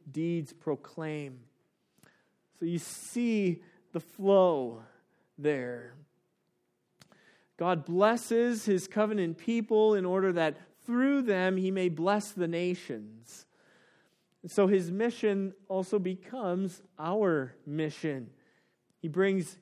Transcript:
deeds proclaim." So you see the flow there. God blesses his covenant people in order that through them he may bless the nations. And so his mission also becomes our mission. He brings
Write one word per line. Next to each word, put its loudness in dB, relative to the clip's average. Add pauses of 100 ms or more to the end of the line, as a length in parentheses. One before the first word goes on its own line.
(120)
deeds -4
proclaim." -8 (1200)
So -6
you -4
see -2 (320)
the -4
flow 2 (540)
there. -4 (1600)
God 0
blesses 2
his 2
covenant 0
people 2
in 2
order 2
that 0 (280)
through 2
them 2
he 0
may 0
bless 0
the -2
nations. -6 (960)
And -16
so 6
his 2
mission 0 (160)
also -2
becomes -4 (180)
our 0 (100)
mission. -6 (680)
He -6
brings 0